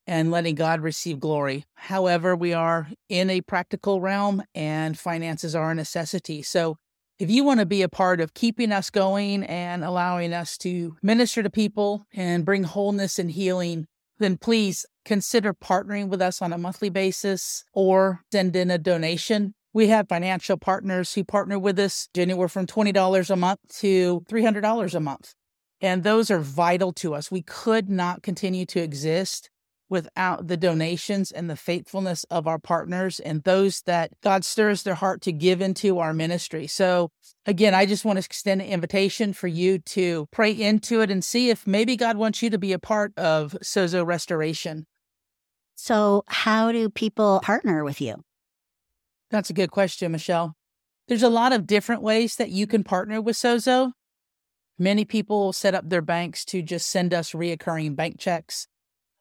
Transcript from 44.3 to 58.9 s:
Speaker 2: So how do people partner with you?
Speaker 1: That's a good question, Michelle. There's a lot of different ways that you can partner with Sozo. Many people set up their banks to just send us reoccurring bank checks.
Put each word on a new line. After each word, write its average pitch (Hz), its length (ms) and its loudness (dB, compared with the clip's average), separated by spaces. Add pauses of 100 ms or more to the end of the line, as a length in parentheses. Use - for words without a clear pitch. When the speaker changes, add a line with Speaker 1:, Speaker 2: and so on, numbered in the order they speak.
Speaker 2:
So 208 520 4
how 220 440 2
do 226 180 2
people 208 540 2
partner 196 400 2
with 143 180 -4
you? 113 140 -6 (1160)
Speaker 1:
That's 214 200 -2
a - 20 -6
good - 160 2
question, 185 420 -2
Michelle. 165 440 -2 (520)
There's 233 140 0
a 247 80 8
lot 233 240 4
of 196 140 0
different 208 340 0
ways 220 360 0
that 220 120 -2
you 190 160 -2
can 208 180 2
partner 208 380 -2
with 220 140 -2
Sozo. 254 560 2 (880)
Many 202 260 2
people 208 480 0
set 190 220 0
up 175 120 -4
their 175 140 0
banks 170 440 -4
to 180 180 -6
just 170 260 -6
send 180 240 0
us 170 200 -2
reoccurring 160 640 -4
bank 156 220 -4
checks. - 480 -6 (560)